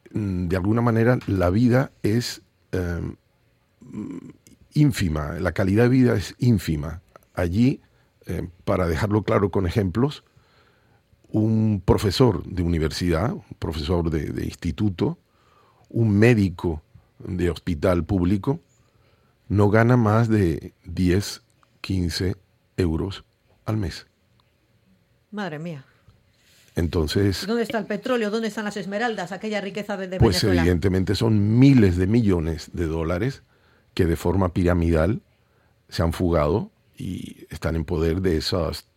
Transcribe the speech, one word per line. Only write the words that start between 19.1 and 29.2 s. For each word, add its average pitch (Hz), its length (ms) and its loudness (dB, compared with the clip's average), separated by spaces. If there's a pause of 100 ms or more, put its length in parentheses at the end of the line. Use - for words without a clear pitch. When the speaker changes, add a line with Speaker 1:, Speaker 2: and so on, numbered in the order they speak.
Speaker 1:
no 104 220 4
gana 117 260 6
más 113 320 4
de 95 440 0 (120)
diez, 90 580 0 (380)
quince 95 560 -4 (400)
euros 90 480 -2 (400)
al 107 120 -2
mes. 92 300 -8 (1300)
Speaker 2:
Madre 185 260 -8
mía. 156 260 -12 (920)
Speaker 1:
Entonces, 87 720 0
Speaker 2:
¿Dónde 233 180 -2
está - 140 -4
el 196 80 -6
petróleo? 214 440 -2
¿Dónde 226 180 -4
están 214 160 -8
las 208 120 -8
esmeraldas? 202 560 -6